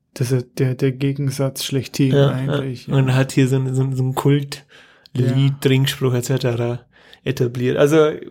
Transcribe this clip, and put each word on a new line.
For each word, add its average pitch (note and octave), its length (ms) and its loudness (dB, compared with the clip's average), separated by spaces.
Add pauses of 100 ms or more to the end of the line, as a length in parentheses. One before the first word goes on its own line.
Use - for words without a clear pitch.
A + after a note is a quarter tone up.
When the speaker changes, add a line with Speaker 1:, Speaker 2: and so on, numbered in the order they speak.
(120)
Speaker 1:
Das A#2+ 200 -4
ist B2 140 0 (120)
der, B2+ 160 0
der C3+ 180 0
Gegensatz C#3 720 -4
schlechthin C3+ 480 -2
Speaker 2:
Ja, C#3 180 4
Speaker 1:
eigentlich, C3+ 580 -4
Speaker 2:
ja. - 40 -4
Speaker 1:
ja. C#3 80 2
Speaker 2:
Und C3 140 2
hat C3+ 180 2
hier C3+ 160 2
so C3+ 80 0
ein, C3 180 -2
so C3 80 0
ein, C3+ 140 -2
so C3 60 0
ein C3 120 -2
Kultlied, C#3+ 500 0 (500)
Speaker 1:
Ja. B2+ 360 2 (120)
Speaker 2:
Trinkspruch C3 500 2
et A#2+ 140 -2
cetera A#2+ 540 -2 (440)
etabliert. B2+ 540 -2
Also D3 180 4
m-, D#3+ 240 2 (100)